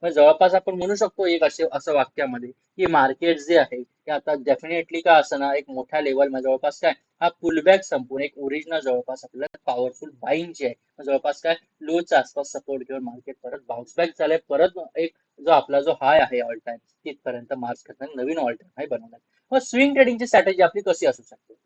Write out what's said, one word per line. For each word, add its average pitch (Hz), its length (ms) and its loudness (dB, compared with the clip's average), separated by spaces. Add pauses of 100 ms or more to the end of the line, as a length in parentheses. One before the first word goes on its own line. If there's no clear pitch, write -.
मग 175 60 0
जवळपास 156 440 6
आपण 190 220 0
म्हणू 185 200 -4
शकतो 196 320 -2
एक 170 160 2
असे, 160 280 0
असं 143 220 -4
वाक्यामध्ये 127 560 -2
की - 380 -6
मार्केट 156 520 2
जे 156 180 2
आहे 127 240 0
ते - 300 -14
आता 151 220 -4 (100)
definitely 165 640 -4
का 175 100 6
असं 147 240 2
ना 139 160 0
एक 143 140 -6
मोठ्या 135 320 -6
लेवल 139 260 2
मध्ये 131 160 -6
जवळपास 135 360 -2
काय 160 140 0 (280)
हा 170 80 2 (120)
पुलबॅक 170 420 4
संपून 135 380 -6
एक 143 160 -10
ओरिजिनल 156 420 -6
जवळपास 131 440 -4
आपल्याला 135 420 -12
पॉवरफुल 127 440 -6 (120)
बाईंग 156 340 -4
जी 143 100 -8
आहे, 120 80 -4 (260)
मग 143 60 -14
जवळपास 139 360 -2
काय 165 140 -2 (260)
लोच्या 160 380 0
आसपास 139 320 -6
सपोर्ट 135 320 -8
घेऊन 131 200 -12
मार्केट 120 400 -16
परत 131 240 -12
बाउन्स 120 300 -12
बॅक 170 120 0 (100)
झालंय, 156 180 0 (120)
परत 175 300 0 (180)
एक 165 160 -4 (260)
जो 147 120 0
आपला 143 300 2
जो 151 200 0
हाय 143 180 6
आहे 127 220 0
all 117 160 -6 (100)
time 117 120 -10 (260)
तिथपर्यंत 127 500 -10
मार्च 120 280 -10
करताना - 380 -14
नवीन 151 160 -4
all 123 160 -2
time - 240 -16
हाय 139 100 -8
बनवलाय. - 320 -10 (320)
मग 262 100 2
स्विंग 269 320 0
ट्रेडिंगची 247 340 2
स्ट्रॅटेजी 190 340 4
आपली 180 260 2
कशी 175 180 0
असू 123 180 0
शकते? - 300 -20 (120)